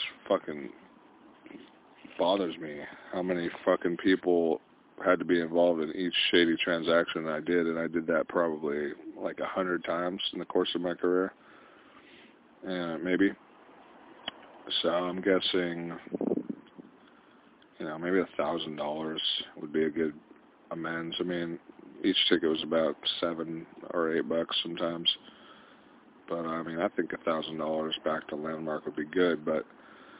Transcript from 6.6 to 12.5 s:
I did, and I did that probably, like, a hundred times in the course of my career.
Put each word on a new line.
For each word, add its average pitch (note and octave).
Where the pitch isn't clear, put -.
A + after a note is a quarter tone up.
I D#2
did, E2+
and E2
I E2
did D#2+
that E2
probably, D2+
like, F2+
a F2
hundred F2+
times F2+
in -
the E2+
course F#2
of F2
my F2
career. F#2